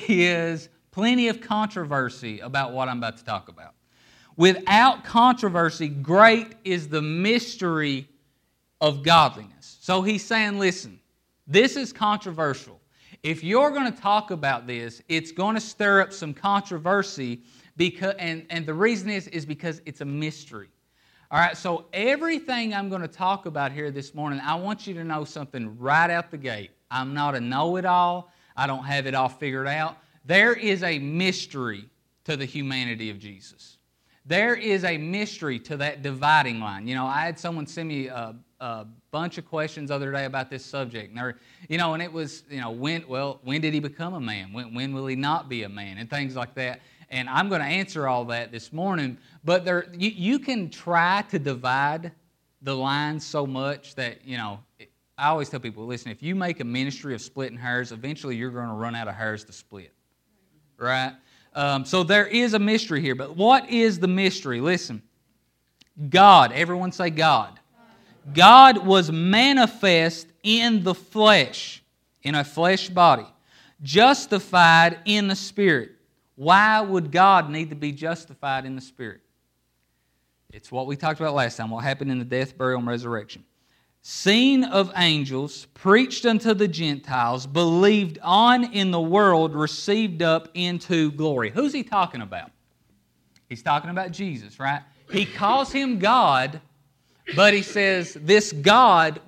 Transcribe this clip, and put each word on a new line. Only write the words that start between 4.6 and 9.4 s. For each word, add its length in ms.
controversy, 840
great 680
is 240
the 140
mystery 1040
of 220
godliness." 800